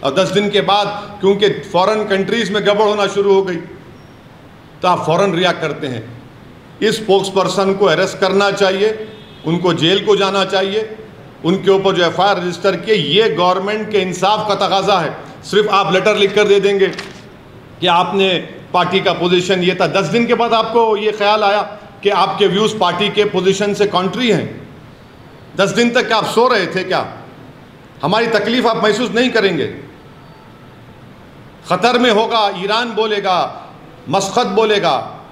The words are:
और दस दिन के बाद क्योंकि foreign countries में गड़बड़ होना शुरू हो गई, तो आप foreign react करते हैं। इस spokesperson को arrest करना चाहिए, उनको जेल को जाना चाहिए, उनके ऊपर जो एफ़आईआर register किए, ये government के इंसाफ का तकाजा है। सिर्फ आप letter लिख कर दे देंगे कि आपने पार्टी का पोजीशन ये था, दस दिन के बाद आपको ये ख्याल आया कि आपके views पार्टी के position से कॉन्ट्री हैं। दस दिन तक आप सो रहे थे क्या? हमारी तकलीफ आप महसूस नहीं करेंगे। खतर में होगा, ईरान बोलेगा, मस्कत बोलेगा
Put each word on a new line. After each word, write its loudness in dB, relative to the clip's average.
और -2
दस 2
दिन 0
के 2
बाद -2
क्योंकि 2
foreign 0
countries -2
में 0
गड़बड़ 2
होना 0
शुरू 2
हो 4
गई, -4
तो 2
आप 0
foreign 0
react 0
करते -6
हैं। -10
इस 2
spokesperson 0
को 2
arrest 0
करना 2
चाहिए, 0
उनको 0
जेल 2
को 4
जाना 0
चाहिए, -2
उनके 0
ऊपर 2
जो 2
एफ़आईआर 2
register -2
किए, 0
ये 2
government -2
के 2
इंसाफ 0
का 0
तकाजा 0
है। -4
सिर्फ 2
आप 2
letter 2
लिख 2
कर 4
दे 4
देंगे 2
कि -2
आपने 2
पार्टी 0
का 0
पोजीशन 0
ये 0
था, 0
दस 0
दिन 0
के 2
बाद 0
आपको 2
ये -2
ख्याल 0
आया 2
कि 2
आपके 2
views 0
पार्टी 0
के 0
position 0
से 0
कॉन्ट्री -2
हैं। -2
दस 0
दिन 0
तक -2
आप 0
सो 2
रहे 0
थे -4
क्या? -4
हमारी 0
तकलीफ 0
आप 0
महसूस 0
नहीं 2
करेंगे। -2
खतर 2
में 4
होगा, 2
ईरान -2
बोलेगा, -2
मस्कत 0
बोलेगा 0